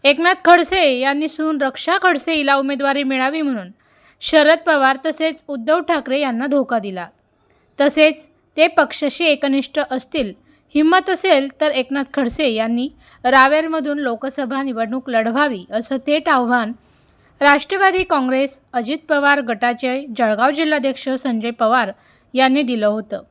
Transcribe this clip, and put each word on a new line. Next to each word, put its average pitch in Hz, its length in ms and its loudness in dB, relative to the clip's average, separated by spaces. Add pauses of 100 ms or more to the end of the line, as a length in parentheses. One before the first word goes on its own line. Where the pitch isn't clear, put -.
एकनाथ 320 300 2 (120)
खडसे 339 540 4
यांनी 277 280 -2
सून 311 340 -4
रक्षा 285 400 -2
खडसे 330 320 0
हिला 277 220 2
उमेदवारी 277 480 -2
मिळावी 269 380 -2
म्हणून 233 260 -4 (540)
शरद 311 360 4
पवार 277 480 2
तसेच 320 420 -4
उद्धव 285 320 -2
ठाकरे 285 400 -2
यांना 262 260 -2
धोका 262 340 0
दिला. 185 280 -10 (760)
तसेच 302 480 2 (280)
ते 320 100 4
पक्षाशी 311 580 -2
एकनिष्ठ 277 540 0 (120)
असतील, 262 420 -6 (420)
हिंमत 349 340 2
असेल 330 380 2 (140)
तर 302 100 2
एकनाथ 262 320 -2 (100)
खडसे 269 360 -2
यांनी 233 400 -2 (340)
रावेरमधून 294 760 2
लोकसभा 269 640 -4
निवडणूक 247 460 -6
लढवावी, 226 600 0
असं 247 260 -4
थेट 302 320 -2
आव्हान 240 420 2 (680)
राष्ट्रवादी 370 640 2
काँग्रेस 269 560 -2 (140)
अजित 247 240 -4 (120)
पवार 285 320 2
गटाचे 240 640 -4 (120)
जळगाव 233 340 2
जिल्हाध्यक्ष 285 580 -2
संजय 240 400 -4
पवार 226 420 0 (420)
यांनी 262 280 2
दिलं 233 260 -2
होतं. 214 440 -4